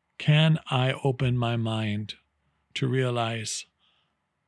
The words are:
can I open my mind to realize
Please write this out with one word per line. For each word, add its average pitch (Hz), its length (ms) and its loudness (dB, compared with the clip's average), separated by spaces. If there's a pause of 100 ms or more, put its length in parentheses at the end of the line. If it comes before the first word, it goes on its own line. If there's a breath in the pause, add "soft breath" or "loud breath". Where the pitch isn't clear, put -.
(180)
can 156 420 4 (100)
I 131 240 2 (100)
open 127 340 0
my 117 200 0
mind 110 560 -4 (600)
to 135 120 -2
realize 120 800 -2 (840)